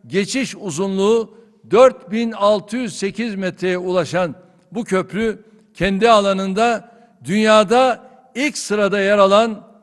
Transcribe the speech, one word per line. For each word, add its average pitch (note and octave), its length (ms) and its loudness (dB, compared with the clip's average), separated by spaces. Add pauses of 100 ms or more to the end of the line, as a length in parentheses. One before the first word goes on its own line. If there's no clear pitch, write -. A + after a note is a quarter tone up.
geçiş G3+ 480 -4
uzunluğu G3 800 -4 (340)
dört A#3+ 400 4
bin A3+ 200 -4
altı G#3 460 -2
yüz A#3+ 180 -8
sekiz G#3 400 -8
metreye F#3 420 -4
ulaşan F3+ 580 -2 (360)
bu A3 120 -6
köprü F#3+ 600 -4 (300)
kendi G3 360 0
alanında G3 800 0 (320)
dünyada G#3+ 840 2 (260)
ilk C#4 220 -4
sırada G3+ 420 -2
yer G3+ 180 2
alan G3+ 500 2 (160)